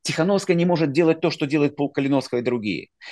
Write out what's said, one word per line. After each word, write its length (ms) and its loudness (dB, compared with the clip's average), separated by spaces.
Тихановская 540 0
не 100 2
может 260 2
делать 280 2
то, 100 0
что 160 -4
делает 300 0
Полк 180 -4
Калиновского 460 0
и 20 2
другие. 460 -2